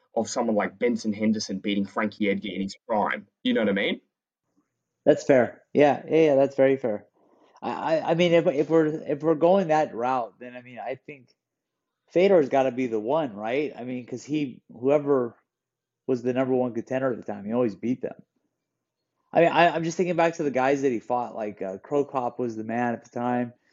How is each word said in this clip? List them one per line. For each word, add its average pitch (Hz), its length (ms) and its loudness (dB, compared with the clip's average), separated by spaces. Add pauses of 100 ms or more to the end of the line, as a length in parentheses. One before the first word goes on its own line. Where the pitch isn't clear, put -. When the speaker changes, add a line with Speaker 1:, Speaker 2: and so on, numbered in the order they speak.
(160)
Speaker 1:
of 110 140 -2
someone 117 260 -2
like 95 240 -2
Benson 113 320 -2
Henderson 107 480 -2
beating 101 260 -2
Frankie 104 440 -2
Edgar 101 200 -2
in 95 120 -6
his 98 140 -8 (120)
prime. 104 400 -2 (160)
You 123 100 0
know 120 80 2
what 101 80 2
I 98 40 2
mean? 117 280 -2 (1040)
Speaker 2:
That's 147 180 4
fair. 123 400 4 (100)
Yeah, 139 340 4
yeah, 156 140 4
yeah, 147 140 6
that's 135 200 4
very 135 220 4
fair. 107 280 -6 (560)
I, 117 100 -6 (260)
I, 165 140 -2
I - 20 2
mean, 170 200 4
if, 170 140 4
if 151 220 2
we're, 160 180 4
if 151 360 -4
we're 160 120 2
going 170 340 2
that 156 260 0
route, 120 440 -4
then, 123 160 -16
I 123 60 -16
mean, 123 180 -18
I 120 160 -8 (100)
think 135 240 -20 (840)
Fedor's 175 380 4
gotta 131 220 2
be 127 160 -2
the 110 120 -4
one, 127 360 -2
right? 120 420 -4
I 117 60 -12
mean, 123 220 -10
'cause 120 180 -12
he, 143 380 -6 (100)
whoever 135 640 0 (680)
was 127 180 -2
the 123 100 -2
number 131 200 0
one 123 200 0
contender 127 380 -4
at 104 60 -6
the - 140 -14
time, 104 120 -10
he 107 100 -6
always 120 220 -2
beat 120 260 -6
them. - 140 -8 (1160)
I 165 80 6
mean, 170 100 6
I, 165 180 4
I'm 160 140 -2
just 165 140 -6
thinking 180 180 -2
back 165 200 0
to 160 80 -4
the 143 80 -2
guys 135 320 0
that 139 80 2
he 113 80 -2
fought, 123 360 -6
like, 107 260 -10
uh, 95 180 -8
Cro 143 260 -2
Cop 123 340 -6
was 120 160 -4
the 110 80 -8
man 120 300 -2
at 117 100 -10
the - 80 -20
time, 120 420 -4 (200)